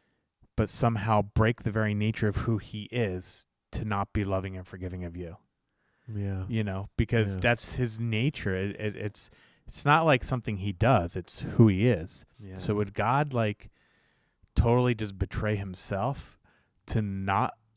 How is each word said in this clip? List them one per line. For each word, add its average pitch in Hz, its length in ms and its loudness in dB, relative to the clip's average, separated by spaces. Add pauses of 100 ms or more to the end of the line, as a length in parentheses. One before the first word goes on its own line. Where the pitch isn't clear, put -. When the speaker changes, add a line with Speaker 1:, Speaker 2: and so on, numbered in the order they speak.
(560)
Speaker 1:
but 107 120 2
somehow 110 540 2
break 110 400 2
the 110 80 -2
very 107 240 0
nature 107 340 0
of 98 100 0
who 113 200 0
he 107 320 -10
is 98 560 -4 (240)
to - 140 -6
not 101 280 -2
be 104 120 0
loving 95 320 -2
and 92 100 -12
forgiving 90 380 -8
of 85 120 -8
you? 85 200 -10 (760)
Speaker 2:
Yeah. 98 360 -4
Speaker 1:
You 110 160 0
know, 98 320 -6
because 107 400 2
Speaker 2:
Yeah. 90 60 -4
Speaker 1:
that's - 340 2
his 117 240 -2
nature. 113 560 0
It, 98 240 -4
it, 107 160 -4
it's, - 340 -6 (380)
it's - 160 -8
not, 156 200 6
like, 139 200 4
something 113 320 -4
he 101 160 -4
does. 104 420 4
It's - 260 -8
who - 280 6
he 98 200 4
is. 92 380 -2 (140)
Speaker 2:
Yeah. 95 160 -14
Speaker 1:
So 95 180 -2
would 104 200 -2
God, 135 380 0
like, 113 380 -2 (840)
totally 123 380 4
just 104 240 -8
betray 107 360 -2
himself 101 840 -4 (480)
to 113 140 0
not 98 540 0 (220)